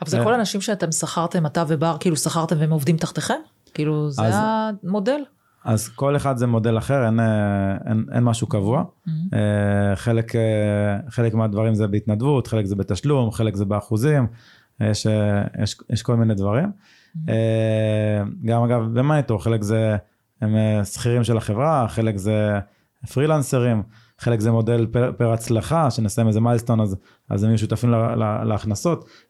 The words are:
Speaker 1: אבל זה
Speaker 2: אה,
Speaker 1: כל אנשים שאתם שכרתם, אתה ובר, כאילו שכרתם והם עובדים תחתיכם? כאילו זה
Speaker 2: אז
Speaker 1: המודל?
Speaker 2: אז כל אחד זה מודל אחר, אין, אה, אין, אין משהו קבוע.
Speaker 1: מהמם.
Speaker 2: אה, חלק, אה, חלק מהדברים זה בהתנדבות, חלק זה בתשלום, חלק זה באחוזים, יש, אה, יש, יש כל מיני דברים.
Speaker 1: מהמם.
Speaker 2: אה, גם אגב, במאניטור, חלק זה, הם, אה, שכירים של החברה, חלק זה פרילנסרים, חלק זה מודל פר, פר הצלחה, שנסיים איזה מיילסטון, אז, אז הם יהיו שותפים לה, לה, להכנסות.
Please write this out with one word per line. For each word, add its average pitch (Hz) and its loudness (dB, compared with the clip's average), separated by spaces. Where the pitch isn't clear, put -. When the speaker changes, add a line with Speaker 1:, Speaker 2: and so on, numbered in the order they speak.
Speaker 1:
אבל 147 -8
זה 123 0
Speaker 2:
אה, 120 0
Speaker 1:
כל 220 2
אנשים 208 -2
שאתם 185 -2
שכרתם, 165 -2
אתה 170 0
ובר, 160 0
כאילו 165 0
שכרתם 156 0
והם 156 2
עובדים 160 2
תחתיכם? - -4
כאילו 151 -2
זה 127 -4
Speaker 2:
אז 110 2
Speaker 1:
המודל? 220 -2
Speaker 2:
אז 113 0
כל 139 0
אחד 135 0
זה 123 0
מודל 113 2
אחר, 131 0
אין, 113 2
אה, 101 2
אין, 110 0
אין 120 2
משהו 113 0
קבוע. 110 0
Speaker 1:
מהמם. 160 -4
Speaker 2:
אה, 101 2
חלק, 113 -2
אה, 113 2
חלק 117 0
מהדברים 110 0
זה 107 2
בהתנדבות, 107 0
חלק 110 0
זה 98 -2
בתשלום, 113 0
חלק 107 -2
זה 101 0
באחוזים, 113 0
יש, 107 0
אה, 104 2
יש, 107 -2
יש 117 -2
כל 120 0
מיני 113 2
דברים. 101 0
Speaker 1:
מהמם. - -10
Speaker 2:
אה, 110 0
גם 117 2
אגב, 120 2
במאניטור, 135 0
חלק 113 0
זה, 110 2
הם, 107 0
אה, 107 2
שכירים 120 0
של 113 2
החברה, 123 0
חלק 110 -2
זה 104 0
פרילנסרים, 127 0
חלק 117 0
זה 113 2
מודל 113 2
פר, 120 0
פר 117 2
הצלחה, 120 0
שנסיים 110 0
איזה 107 2
מיילסטון, 117 2
אז, 98 0
אז 104 0
הם 110 4
יהיו 113 4
שותפים 110 0
לה, 117 2
לה, 110 0
להכנסות. 110 -2